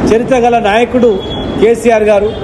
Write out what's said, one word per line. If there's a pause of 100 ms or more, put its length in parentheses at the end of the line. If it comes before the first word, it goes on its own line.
(140)
చరిత్ర
గల
నాయకుడు (420)
కేసీఆర్
గారు. (120)